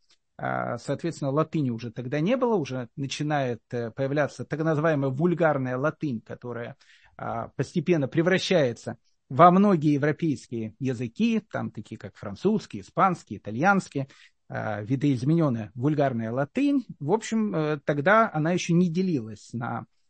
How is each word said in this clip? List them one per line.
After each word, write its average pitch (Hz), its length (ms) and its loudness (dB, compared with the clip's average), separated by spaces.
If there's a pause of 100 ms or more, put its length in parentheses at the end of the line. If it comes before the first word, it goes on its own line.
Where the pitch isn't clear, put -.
(360)
А, 123 420 -4
соответственно, 143 540 -4
латыни 156 380 0
уже 113 200 -6
тогда 127 300 -6
не 208 160 2
было, 247 180 0
уже 127 400 -4
начинает, 139 680 -4 (120)
э, 120 180 -4
появляться 135 540 -2
так 147 160 -6
называемая 151 500 2
вульгарная 143 680 2
латынь, 139 440 -4
которая, 120 560 -12 (400)
а, 113 400 -6
постепенно 147 500 0
превращается 156 920 0 (300)
во 151 220 8
многие 175 440 4
европейские 135 840 -2
языки, 131 640 -2
там 117 320 -8
такие 110 260 -14
как 101 160 -14
французский, 107 680 -4
испанский, 165 560 -2
итальянский, 143 680 0 (420)
а, 110 340 -6
видоизмененная 127 920 0
вульгарная 127 560 0
латынь. 254 560 0 (140)
В 143 100 -4
общем, 220 420 0
э, 156 320 -2
тогда 185 480 4
она 156 200 0
еще 170 220 0
не 180 140 4
делилась 156 640 -4
на, 117 340 -6 (240)